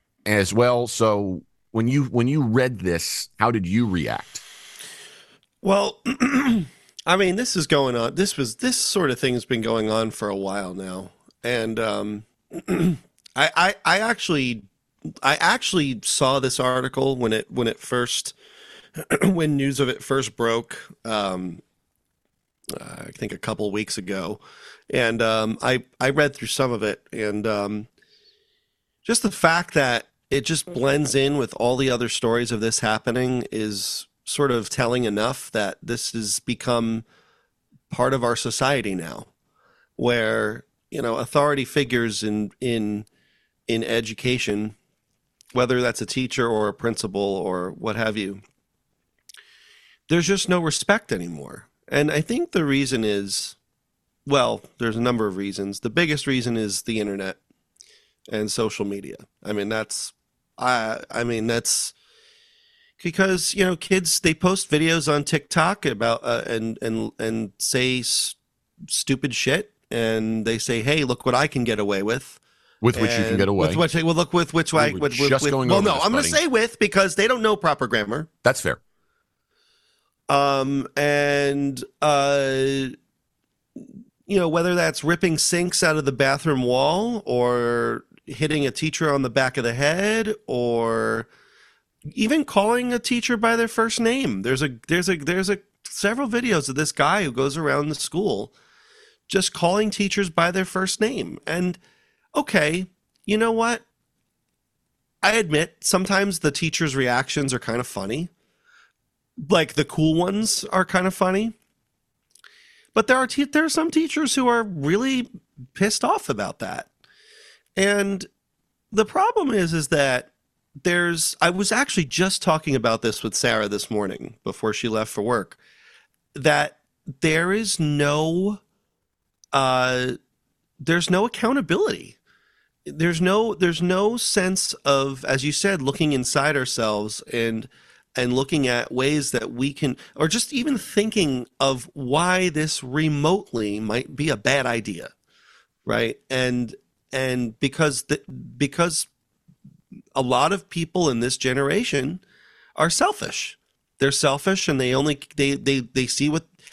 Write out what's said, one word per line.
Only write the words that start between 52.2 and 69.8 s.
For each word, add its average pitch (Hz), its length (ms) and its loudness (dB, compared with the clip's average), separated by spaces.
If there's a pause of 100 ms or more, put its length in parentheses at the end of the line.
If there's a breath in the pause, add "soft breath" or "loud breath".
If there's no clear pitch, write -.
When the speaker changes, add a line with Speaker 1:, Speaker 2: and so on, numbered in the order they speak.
Speaker 2:
think 254 300 -2
the 175 140 2
reason 135 400 2
is, 101 500 -2 (720)
well, 120 340 2 (180)
there's 113 180 0
a 113 40 -2
number 120 280 2
of 92 80 -6
reasons. 98 440 -6
The 117 100 -6
biggest 151 360 0
reason 123 300 0
is 104 260 -2
the 113 160 -4
internet 98 380 -4 (920 soft breath)
and 107 200 -2
social 110 340 -4
media. 101 320 -8 (280)
I 107 80 -6
mean, 101 160 -2
that's, - 440 -6 (460)
I, 120 420 0 (100)
I 120 140 -2
mean, 117 220 -2
that's - 480 -2 (1080 soft breath)
because, 185 520 0
you 196 100 2
know, 180 120 0
kids, 185 440 0
they 160 140 2
post 185 360 0
videos 156 420 2
on 147 120 2
TikTok 165 600 0
about, 113 360 0
uh, 120 240 0
and, 113 340 -4
and, 113 380 -4
and 113 400 -4
say 127 420 0
s-, - 360 -4 (520)
stupid 135 460 -2
shit, 156 380 -2 (180)